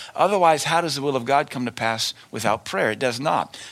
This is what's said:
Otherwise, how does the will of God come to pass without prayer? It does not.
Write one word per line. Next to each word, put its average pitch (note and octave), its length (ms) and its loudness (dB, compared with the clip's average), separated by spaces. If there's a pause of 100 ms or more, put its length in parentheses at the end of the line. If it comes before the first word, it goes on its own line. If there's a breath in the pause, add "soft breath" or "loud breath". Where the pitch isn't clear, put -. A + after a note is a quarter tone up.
(160 loud breath)
Otherwise, E3+ 480 4
how E3 160 2
does D#3 160 -2
the C#3 60 -6
will C#3+ 120 0
of B2 100 -2
God C#3 240 2
come B2+ 160 -6
to A#2+ 80 -4
pass A2+ 400 -2 (200 loud breath)
without A2 320 0
prayer? F3+ 260 0
It G#2+ 80 -4
does B2 220 -2
not. D3 360 -2 (160 loud breath)